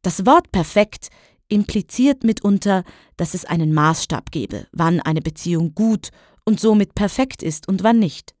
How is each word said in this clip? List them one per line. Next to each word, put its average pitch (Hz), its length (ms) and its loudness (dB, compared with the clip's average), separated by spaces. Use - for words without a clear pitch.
Das 185 220 -2
Wort 311 260 4
perfekt - 580 -2
impliziert 233 760 0
mitunter, 202 600 0
dass 170 160 -4
es 180 120 -4
einen 160 280 0
Maßstab 151 580 0
gebe, 104 400 -8
wann 170 280 0
eine 156 220 -2
Beziehung 160 540 -4
gut 220 340 0
und 214 140 0
somit 214 360 2
perfekt 254 480 -2
ist - 240 -6
und 185 160 -2
wann 226 160 4
nicht. - 400 -4